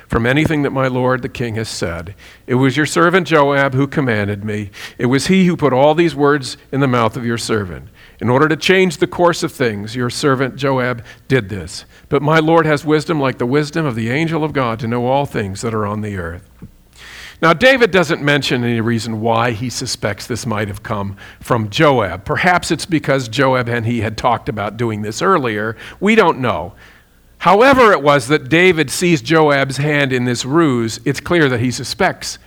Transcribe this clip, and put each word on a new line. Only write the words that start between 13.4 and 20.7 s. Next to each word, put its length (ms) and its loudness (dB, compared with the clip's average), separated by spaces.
wisdom 400 -2
of 120 -2
the 120 -4
angel 360 -2
of 80 -4
God 260 -2
to 100 -6
know 180 -2
all 200 0
things 360 -6
that 120 -4
are 100 -2
on 180 -4
the 140 -8
earth." 320 -10
Now, 120 4
David 380 4
doesn't 320 0
mention 400 0
any 180 0
reason 400 -2
why 300 2
he 180 -6
suspects 600 -6
this 180 -6
might 220 -4
have 160 -12